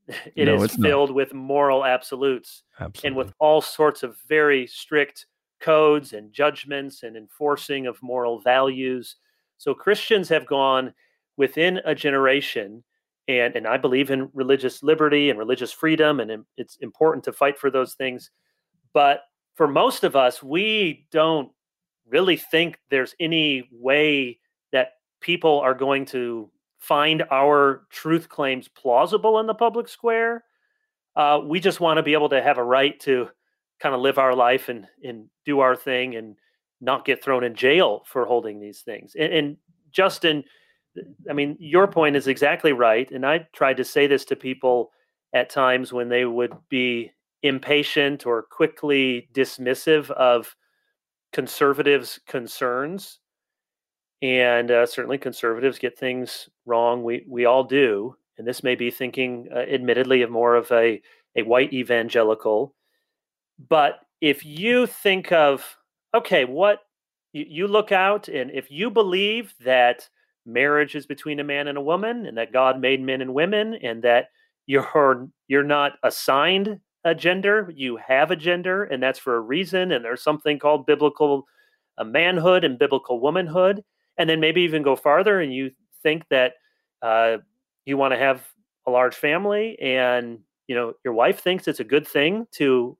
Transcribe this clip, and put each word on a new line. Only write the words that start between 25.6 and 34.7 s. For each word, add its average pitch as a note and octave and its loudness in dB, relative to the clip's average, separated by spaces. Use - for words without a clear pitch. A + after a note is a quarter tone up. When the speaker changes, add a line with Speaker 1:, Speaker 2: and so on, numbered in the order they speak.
Speaker 1:
are C3 2
going C3+ -2
to A#2+ -8
find D#3 0
our C#3 4
truth D#3+ -4
claims C3 -4
plausible F3 2
in A3 -4
the A3 -2
public A#3 -2
square. A#3 -2
Uh, D3 4
we D3+ -4
just E3+ 0
wanna D#3+ 2
be D3 0
able D3+ 2
to C3+ 2
have B2+ 2
a B2+ -2
right C3+ 0
to B2+ 0
kinda C#3 -2
live C3+ 0
our C3 4
life B2+ 2
and, A2+ -12